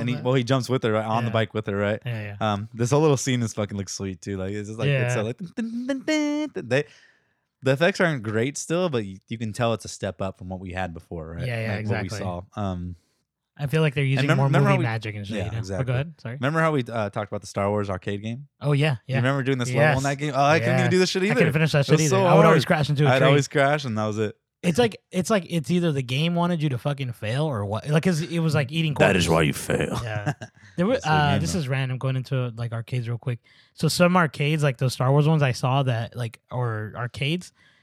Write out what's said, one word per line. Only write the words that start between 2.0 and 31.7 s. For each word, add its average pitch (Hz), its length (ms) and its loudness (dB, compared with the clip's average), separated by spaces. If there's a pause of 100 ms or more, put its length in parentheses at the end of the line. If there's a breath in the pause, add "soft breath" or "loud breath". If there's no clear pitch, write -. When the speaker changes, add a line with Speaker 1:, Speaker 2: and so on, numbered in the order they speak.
Speaker 2:
Yeah, 107 360 -8
yeah. 107 120 0
Speaker 1:
Um, 101 220 -4
this 113 160 -2
whole 143 100 4
little 151 160 4
scene 123 260 0
is 110 120 -4
fucking, 104 240 -4
like, 95 100 -6
sweet, 95 320 -8
too. 101 160 -8
Like, 95 160 -6
it's 104 160 -8
just, 110 100 -12
like, 120 100 0
it's 123 260 0
so, 113 60 -2
Speaker 2:
Yeah. 104 60 -2
Speaker 1:
like, 120 120 -8
dun, 175 180 -14
dun, 233 300 -8
dun, 269 200 -6
dun, 302 480 -2
dun. 131 140 -8
They, 135 160 0 (800 soft breath)
the 131 100 2
effects 170 280 2
aren't 156 220 0
great 113 360 -2
still, 175 320 -2
but 120 160 -2
you, 95 120 -12 (100)
you 113 100 -8
can 110 140 -6
tell 117 220 0
it's 107 120 -6
a - 20 -14
step - 320 -8
up 95 180 -6
from 90 120 -12
what 92 100 -10
we 92 120 -10
had 90 220 -6
before, 82 420 -12
right? 123 100 -6
Speaker 2:
Yeah, 117 160 -4
yeah, 110 140 -4
Speaker 1:
Like, 107 100 -6
what 107 140 -2
we 101 60 -4
Speaker 2:
exactly. 98 120 -8
Speaker 1:
saw. 90 240 -6 (140)
Um, 90 400 -6 (640)
Speaker 2:
I 147 80 -6
feel 160 160 0
like 151 120 2
they're 147 100 0
Speaker 1:
and 135 60 2
Speaker 2:
using 135 140 2
Speaker 1:
remember, 143 180 4
Speaker 2:
more 139 60 4
Speaker 1:
remember 139 200 4
how - 80 6
Speaker 2:
movie - 40 4
Speaker 1:
we - 40 0
Speaker 2:
magic 110 320 -4
and 101 100 -8
shit, 107 100 -6
Speaker 1:
Yeah, 98 80 -4
Speaker 2:
you - 20 -
know? - 60 -8
But 113 60 -4
Speaker 1:
exactly. 98 280 -4
Speaker 2:
go 127 60 0
ahead, 147 260 -4
sorry. 117 180 -10
Speaker 1:
Remember 147 240 0
how 160 120 2
we, 143 120 2
uh, 110 260 -4
talked 107 200 -6
about 104 120 -6
the - 40 -16
Star 101 220 0
Wars 104 220 0
arcade 98 320 -6
game? 120 260 -10 (120)
Speaker 2:
Oh, 143 120 0
yeah, 147 200 2 (140)
Speaker 1:
You 131 80 -4
Speaker 2:
yeah. - 20 0
Speaker 1:
remember 135 260 0
doing 131 160 0
the 120 80 -2
slow-mo 127 160 2
on 151 120 4
Speaker 2:
Yes. 135 100 0
Speaker 1:
that 139 120 0
game? 143 180 -4
Oh, 139 80 2
I 151 160 6
couldn't 120 160 0
even 127 120 2
Speaker 2:
Yeah. 120 40 2
Speaker 1:
do 185 80 4
this 185 120 4
shit 185 120 -2
Speaker 2:
I 196 40 2
Speaker 1:
either. 226 100 2
Speaker 2:
couldn't 165 180 4
finish 156 180 2
that 143 160 2
Speaker 1:
It 147 40 2
was 156 80 6
Speaker 2:
shit 156 100 2
Speaker 1:
so 127 100 4
Speaker 2:
either. 185 80 4
I 175 60 6
would 160 120 8
always 160 180 6
Speaker 1:
hard. - 20 -6
Speaker 2:
crash 156 240 2
into 147 160 2
a 131 40 6
Speaker 1:
I'd 131 80 6
Speaker 2:
tree. 131 100 6
Speaker 1:
always 139 200 4
crash, 143 360 2
and 113 140 -4
that 107 80 0
was 107 120 -2
it. 107 180 -2 (260)
Speaker 2:
It's 175 160 0
like, 233 200 2 (120)
it's 180 200 -2
like, 208 180 0
it's 165 220 -2
either 175 200 2
the 139 120 0
game 143 320 0
wanted 170 280 0
you 156 80 2
to 127 80 -2
fucking 135 340 -4
fail 120 340 -2
or 110 180 -2
what. 104 240 -4
Like, 151 140 4
'cause 175 180 2
it 170 200 -4
was 160 140 2
like 143 160 0
eating 160 280 0
Speaker 1:
That 101 180 6
is 85 100 2
Speaker 2:
corpses. 85 40 2
Speaker 1:
why 82 120 4
you 71 120 2
fail. - 500 -2
Speaker 2:
Yeah. 107 340 -6
Speaker 1:
<laughs> - 380 -20
Speaker 2:
There 175 100 0
were, 254 80 0
Speaker 1:
That's - 100 -4
the 156 80 0
Speaker 2:
uh, 151 200 4
Speaker 1:
game, - 80 2
Speaker 2:
this - 140 -4
Speaker 1:
though. 190 60 -2
Speaker 2:
is 135 80 -4
random, 131 300 -2